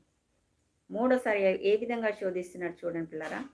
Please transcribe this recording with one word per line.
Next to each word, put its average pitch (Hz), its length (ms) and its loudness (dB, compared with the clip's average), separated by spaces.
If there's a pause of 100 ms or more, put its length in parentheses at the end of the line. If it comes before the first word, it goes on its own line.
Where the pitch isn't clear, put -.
(920)
మూడోసారి 226 520 2
ఏ, 190 300 4
ఏ 214 40 6
విధంగా 226 340 -2
శోధిస్తున్నాడు 180 760 -6
చూడండి 170 200 -4
పిల్లరా. 160 480 -8